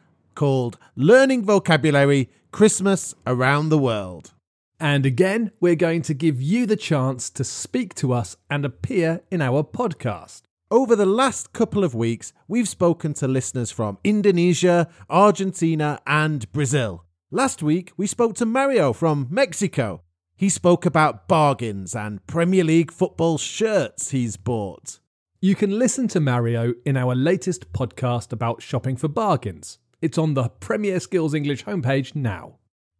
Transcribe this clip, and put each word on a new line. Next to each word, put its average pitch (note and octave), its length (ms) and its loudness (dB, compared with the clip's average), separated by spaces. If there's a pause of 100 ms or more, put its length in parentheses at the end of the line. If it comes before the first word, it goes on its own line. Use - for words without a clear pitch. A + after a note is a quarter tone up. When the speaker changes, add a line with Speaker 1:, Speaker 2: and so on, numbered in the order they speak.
(340)
Speaker 1:
called C3+ 460 -2 (160)
Learning B3 500 4
Vocabulary C#3+ 840 2 (200)
Christmas G3 640 2 (140)
Around C3+ 420 0
the D#3 80 4
World. G2+ 560 -4 (480)
Speaker 2:
And C#3+ 240 2
again, F#3+ 540 0
we're F3 160 4
going E3 280 0
to D#3+ 100 -4
give C#3 280 -2
you A3 240 0
the G3+ 120 0
chance C3 540 -2
to - 120 -6
speak - 520 -6
to B2 180 -2
us E3+ 240 -4 (120)
and C#3+ 140 -4
appear E3 680 -2
in F3 120 -2
our C3+ 200 0
podcast. D3 800 -6 (280)
Speaker 1:
Over A#3 240 4
the G3+ 100 4
last A3+ 460 0
couple G3+ 320 0
of C#3 100 0
weeks, A#2 380 -4 (160)
we've G#3+ 220 -2
spoken E3 460 0
to C#3 120 -4
listeners C3 440 -4
from G#2+ 340 -4
Indonesia, F3+ 840 4 (220)
Argentina, E3 960 2
and D3+ 460 0
Brazil. B2 500 -2 (260)
Last B3 320 -2
week, D#3+ 360 0
we G3 100 -2
spoke A3+ 280 -2
to A#3 100 -2
Mario A#3 480 2
from D3 360 0
Mexico. E3 760 -2 (340)
He G3 100 0
spoke F3 380 2
about D3+ 420 0
bargains D3 640 0
and G#2 320 -8
Premier F3 380 2
League D#3+ 300 2
football E3 440 0
shirts - 720 -2
he's A#2+ 260 -2
bought. A2 600 -8 (420)
Speaker 2:
You F#3+ 140 4
can G3+ 220 0
listen B3 300 0
to F#3 140 0
Mario A#2+ 520 0 (120)
in C#3 100 0
our B2+ 200 0
latest E3+ 580 -2
podcast A#2+ 580 -4
about A#2 300 -4
shopping C3 340 -4
for D3+ 140 -4
bargains. D#3 680 -4 (240)
It's D#3+ 160 -2
on D#3 180 0
the B2 120 0
Premier G3+ 540 -4
Skills D#3+ 320 -2
English D3 320 -4
homepage C#3 500 -2
now. G#2 440 -6 (400)